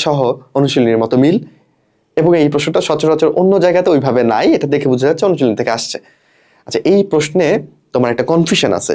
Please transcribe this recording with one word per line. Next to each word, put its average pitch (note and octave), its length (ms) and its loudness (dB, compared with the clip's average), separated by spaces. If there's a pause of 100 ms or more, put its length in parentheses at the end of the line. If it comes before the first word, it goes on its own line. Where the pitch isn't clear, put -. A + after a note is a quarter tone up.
সহ D3 120 0 (400)
অনুশীলনীর B2+ 440 2
মতো A2+ 200 -2
মিল, E3 140 4 (840)
এবং E3 100 2 (120)
এই D3 100 4
প্রশ্নটা D3 360 -2
সচরাচর D#3 400 0 (120)
অন্য F#3+ 120 2 (120)
জায়গাতে F3+ 300 2
ওইভাবে B2 280 0 (100)
নাই, A#2+ 140 0 (100)
এটা D3+ 180 -4
দেখে C#3+ 180 -2
বোঝা B2+ 160 0
যাচ্ছে D#3+ 200 -2
অনুশীলনী C3+ 320 0
থেকে A2 180 -4
আসছে। - 200 -10 (680)
আচ্ছা, A#2 140 -4 (120)
এই G3+ 80 4 (120)
প্রশ্নে D#3 340 0 (480)
তোমার B2 200 0
একটা B2 180 -2
কনফিউশন C#3 460 0
আছে - 160 -4